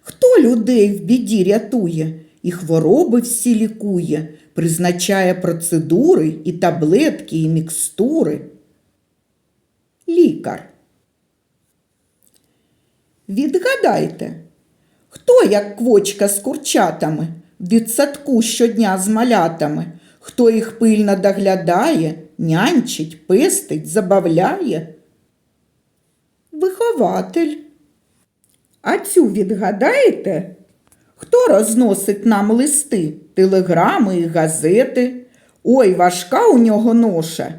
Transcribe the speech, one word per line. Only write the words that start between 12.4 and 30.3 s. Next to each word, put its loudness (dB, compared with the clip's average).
Відгадайте, -2
хто, 2
як -2
квочка 2
з -4
курчатами, -4
в -10
дитсадку 0
щодня 0
з -4
малятами, 0
хто 0
їх -4
пильно 2
доглядає, 0
нянчить, -2
пестить, 0
забавляє? 0
Вихователь. -2
А -2
цю 2
відгадаєте? 0